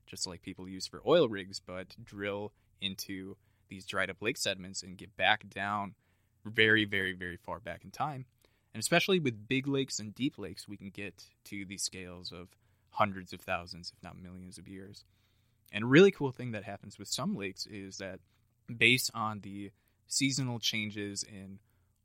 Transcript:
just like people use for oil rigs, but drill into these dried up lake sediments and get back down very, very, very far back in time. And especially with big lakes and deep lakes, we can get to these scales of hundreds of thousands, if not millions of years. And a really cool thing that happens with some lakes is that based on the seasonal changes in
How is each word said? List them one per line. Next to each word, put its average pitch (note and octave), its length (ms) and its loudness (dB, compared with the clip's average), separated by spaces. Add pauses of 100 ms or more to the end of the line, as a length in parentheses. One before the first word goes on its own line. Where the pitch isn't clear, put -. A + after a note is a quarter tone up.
just - 220 -8
like F2 140 -10
people F#2 260 -12
use F#2+ 200 -10
for - 180 -12
oil C#3+ 240 8
rigs, G2 300 -6
but F#2 440 -10
drill G2+ 500 -4 (280)
into G2 560 -6 (320)
these F#2+ 160 -14
dried F#2+ 240 -2
up F#2+ 120 -8
lake A2 160 0
sediments F#2+ 460 -4
and F#2 140 -12
get - 180 -16
back G2 340 4
down G2+ 460 -2 (500)
very, A2 400 6
very, F#2+ 280 0
very F2 240 -8
far E2+ 220 -8
back E2+ 240 -10
in F#2 80 -16
time. C3+ 340 -4 (480)
And A2 80 -6
especially F3 380 4
with A2+ 280 0
big C3+ 200 2
lakes C3+ 320 0
and G#2+ 160 -8
deep C3+ 220 0
lakes, G2 300 -8
we G#2 100 -12
can G2 120 -10
get G2 360 -10 (200)
to G2 200 -6
these F#2 180 -8
scales F2+ 480 -8
of F2+ 180 -12 (400)
hundreds F#2+ 440 0
of F2+ 80 -10
thousands, F2 540 -4
if - 80 -20
not F2 140 -14
millions F2+ 400 -14
of F2+ 100 -16
years. G2 380 -14 (640)
And G#2 120 -2
a A#2+ 40 2
really F3+ 240 10
cool C#3 200 -4
thing B2 200 -6
that G#2 120 -6
happens G2+ 360 -12
with G2+ 80 -10
some F3+ 280 -2
lakes G2 300 -4
is G2 320 -10
that F#2+ 220 -8 (560)
based A#2 380 8
on A2 280 -2
the G2+ 300 -10 (360)
seasonal C3 520 0
changes G#2 640 -2
in G2 360 -14 (460)